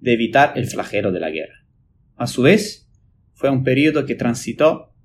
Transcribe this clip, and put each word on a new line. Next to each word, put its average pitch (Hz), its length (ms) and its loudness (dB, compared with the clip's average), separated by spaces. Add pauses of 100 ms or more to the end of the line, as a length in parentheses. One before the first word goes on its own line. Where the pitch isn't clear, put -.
de 120 140 2
evitar 135 420 2
el 127 100 -4
flagelo 101 460 -4
de 87 80 -4
la 80 100 -6
guerra. - 360 -12 (500)
A 120 100 -6
su - 160 -4
vez, - 460 2 (460)
fue 139 160 -2
un 131 120 0
periodo 139 420 0
que 131 120 -6
transitó 120 760 -2 (120)